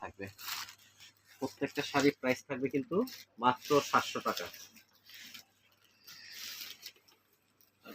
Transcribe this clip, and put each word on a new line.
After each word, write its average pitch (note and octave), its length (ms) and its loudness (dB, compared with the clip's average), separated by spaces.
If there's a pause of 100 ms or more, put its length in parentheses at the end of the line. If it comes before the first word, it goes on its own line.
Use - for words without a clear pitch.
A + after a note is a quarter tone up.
থাকবে। F#2+ 220 -10 (1120)
প্রত্যেকটা C#3 500 -2
শাড়ির C#3+ 320 6
প্রাইস B2+ 180 2 (100)
থাকবে C3+ 260 0
কিন্তু C#3 200 0 (480)
মাত্র - 260 4 (200)
সাতশো - 380 2
টাকা। F#2+ 180 0 (3500)
আর A2 100 -12